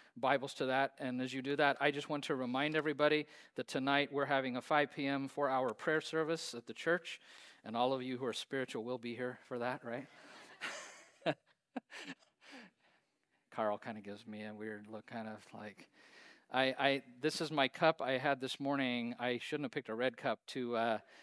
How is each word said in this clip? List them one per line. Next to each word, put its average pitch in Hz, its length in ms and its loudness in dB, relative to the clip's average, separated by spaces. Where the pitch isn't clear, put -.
Bibles 131 380 2
to 135 140 -2
that, 131 320 2
and 127 220 -2
as 131 120 -4
you 135 80 -2
do 139 160 -2
that, 143 240 6
I 147 100 4
just 143 160 -4
want 147 180 -2
to 147 100 0
remind 131 420 0
everybody 151 500 4
that - 120 -6
tonight 139 420 2
we're 139 140 0
having 131 320 2
a 123 60 -2
five 147 320 4
P 143 120 -4
M 139 220 0
four-hour 131 460 0
prayer 156 260 0
service 160 540 -2
at 120 120 -10
the - 80 -10
church, - 460 -2
and 110 100 -6
all 123 160 4
of 131 100 0
you 127 160 -4
who 131 80 -4
are 117 60 0
spiritual 123 540 -4
will 127 120 -4
be 117 180 -6
here 123 280 -4
for 123 160 -6
that, 123 240 -2
right? 120 240 -6
<laughs> - 100 0
Carl 107 260 2
kinda 110 220 -8
gives 101 260 -10
me 107 200 -10
a 107 80 -8
weird 104 340 -10
look, 110 200 -12
kind 113 200 -8
of 107 260 -12
like, 104 360 -14
I, 131 100 4
I, 139 240 4
this 151 220 0
is 156 100 -2
my 139 160 4
cup - 340 4
I 131 160 0
had 139 220 2
this 131 220 -4
morning. 127 580 0
I 120 200 0
shouldn't 147 260 -4
have 120 80 -6
picked 135 160 -6
a 110 60 -2
red 120 200 2
cup 117 320 -2
to, 120 300 -2
uh, 113 220 2